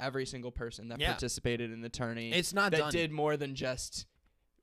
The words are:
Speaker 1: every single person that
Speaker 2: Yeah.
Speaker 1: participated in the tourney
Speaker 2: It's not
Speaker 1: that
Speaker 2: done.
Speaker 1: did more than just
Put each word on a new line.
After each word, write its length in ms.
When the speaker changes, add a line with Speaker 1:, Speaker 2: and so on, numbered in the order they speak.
Speaker 1:
every 260
single 260
person 360
that 120
Speaker 2:
Yeah. 80
Speaker 1:
participated 640
in 80
the 80
tourney 440
Speaker 2:
It's 220
not 180
Speaker 1:
that 60
Speaker 2:
done. 140
Speaker 1:
did 200
more 240
than 180
just 520